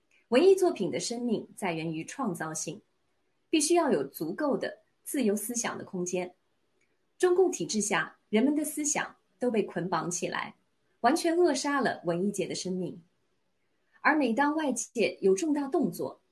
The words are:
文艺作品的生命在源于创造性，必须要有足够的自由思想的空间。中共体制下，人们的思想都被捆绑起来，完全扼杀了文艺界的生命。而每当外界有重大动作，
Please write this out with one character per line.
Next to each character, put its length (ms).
文 160
艺 120
作 160
品 180
的 80
生 240
命 320
在 180
源 200
于 120
创 300
造 180
性， 280
必 120
须 160
要 160
有 160
足 240
够 240
的 200
自 180
由 140
思 180
想 240
的 60
空 200
间。 300
中 180
共 160
体 140
制 160
下， 360
人 120
们 120
的 100
思 200
想 300
都 120
被 120
捆 260
绑 220
起 160
来， 280
完 140
全 220
扼 180
杀 260
了 260
文 200
艺 60
界 140
的 80
生 180
命。 280
而 160
每 160
当 220
外 180
界 480
有 140
重 180
大 140
动 240
作， 300